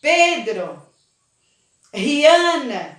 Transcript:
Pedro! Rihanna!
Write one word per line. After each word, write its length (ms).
Pedro! 800
Rihanna! 1080